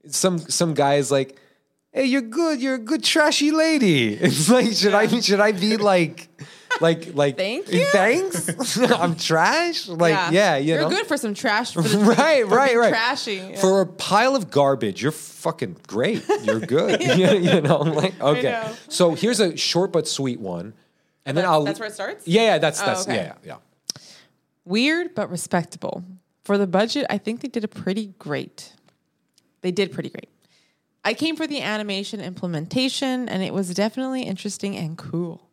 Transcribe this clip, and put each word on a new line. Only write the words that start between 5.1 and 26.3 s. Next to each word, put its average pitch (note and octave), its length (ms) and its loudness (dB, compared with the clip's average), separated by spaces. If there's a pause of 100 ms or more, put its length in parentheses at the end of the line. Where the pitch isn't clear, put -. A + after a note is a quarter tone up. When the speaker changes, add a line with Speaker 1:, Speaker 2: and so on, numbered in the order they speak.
Speaker 1:
should G3 200 2
I G#3+ 100 4
be G#3 240 0
like, F#3 540 0 (500)
like, E3 360 0
like, C#3+ 220 2
Speaker 2:
Thank A#3 340 -4
you. F3+ 140 2
Speaker 1:
"Thanks? A3+ 920 0
<laughs> A#3+ 140 4
I'm E3+ 240 2
trash?" A#3+ 760 0
Like, E3 240 2
Speaker 2:
Yeah. F3+ 180 0
Speaker 1:
yeah, F3+ 260 4
you D3 160 0
Speaker 2:
You're - 100 0
Speaker 1:
know? E3 60 0
Speaker 2:
good G4+ 180 -2
for D4 100 -2
some G#3+ 160 -4
trash A3 400 -2
for E3 80 -2
Speaker 1:
<laughs> G#3+ 120 2
Speaker 2:
the G3+ 40 2
Speaker 1:
Right, A#3+ 500 4
Speaker 2:
for G3 80 4
Speaker 1:
right, C4+ 140 4
Speaker 2:
being A#3 100 2
Speaker 1:
right. A3+ 100 4
Speaker 2:
trashy. A#3 460 -2
Yeah. F#3+ 240 -12
Speaker 1:
For F#3+ 220 4
a F3+ 40 2
pile A#3 500 2
of G#3+ 160 -2
garbage, B2 500 2
you're C#3 100 0
fucking - 640 -8 (100)
great. D#3 360 -2 (200)
You're - 180 0
good. - 400 0
<laughs> - 60 0
Speaker 2:
<laughs> - 0 -
Yeah. F#3 260 6
Speaker 1:
You, F3 220 4
you E3 60 4
know, D3 180 2
like, D3+ 420 0
Speaker 2:
I A#2+ 100 -2
Speaker 1:
okay. D3+ 100 2 (100)
Speaker 2:
know. - 240 -6 (140)
Speaker 1:
So E3+ 260 2
here's G#3 240 0
a F#3 180 0
short F3+ 340 -2
but E3 160 0
sweet B2+ 320 -4
one. F#2+ 340 -8 (520)
And C3+ 100 -4
then F3 80 2
Speaker 2:
That's, F3+ 80 2
Speaker 1:
I'll D#3 140 4
Speaker 2:
that's G#3 140 -4
where A3 100 -8
it G#3+ 60 -16
starts? A#3+ 320 -10
Speaker 1:
Yeah, F#3+ 160 4
yeah, G3+ 160 4
that's, D#3+ 220 0
Speaker 2:
Oh, G3+ 40 -2
Speaker 1:
that's, - 220 0
Speaker 2:
okay. B3 80 -2
Speaker 1:
yeah, - 180 -6 (100)
yeah, - 160 -16 (360)
yeah. - 60 -20 (640)
Speaker 2:
Weird D4+ 500 -2
but G#3 140 -6
respectable. - 720 -6 (400)